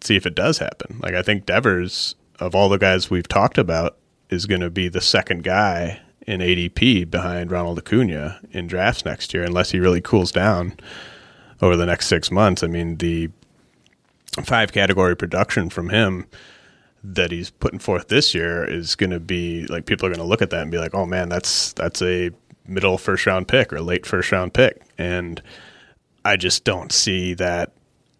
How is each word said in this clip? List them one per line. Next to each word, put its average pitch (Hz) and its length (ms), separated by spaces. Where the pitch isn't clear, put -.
see 107 140
if 98 100
it 87 100
does 151 220
happen. - 440
Like, 90 120
I 90 80
think 104 240
Devers, 92 720
of 90 160
all 101 120
the 98 120
guys 95 320
we've 90 160
talked 107 320
about, 87 380
is 92 160
gonna 90 240
be 90 160
the 87 140
second 90 420
guy 90 560
in 95 160
A 90 140
D 87 120
P 110 360
behind 87 480
Ronald 87 260
Acuna 90 640
in 87 140
drafts 92 400
next - 300
year, 87 80
unless 87 260
he 92 100
really 90 220
cools 92 300
down 90 420
over 90 140
the 87 100
next 87 220
six - 240
months. 98 320
I 85 40
mean, 85 280
the 82 340
five 113 280
category 95 440
production 87 540
from 87 200
him 95 360
that 90 280
he's 85 180
putting - 300
forth 90 300
this - 260
year 85 280
is 82 300
gonna 92 260
be, 85 460
like, 82 220
people 95 200
are 90 60
gonna 82 100
look 85 200
at - 80
that 85 100
and 78 80
be 85 80
like, 82 160
"Oh 95 140
man, 90 220
that's, - 440
that's - 300
a 90 260
middle 92 320
first - 260
round 92 220
pick 123 260
or - 40
a 80 40
late 87 240
first - 260
round 92 220
pick." - 300
And 87 420
I 101 140
just 90 260
don't 90 280
see 92 420
that 87 380